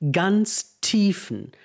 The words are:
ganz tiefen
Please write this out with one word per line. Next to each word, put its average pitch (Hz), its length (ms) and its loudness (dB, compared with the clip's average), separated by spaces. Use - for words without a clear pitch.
ganz 196 720 0
tiefen 196 720 0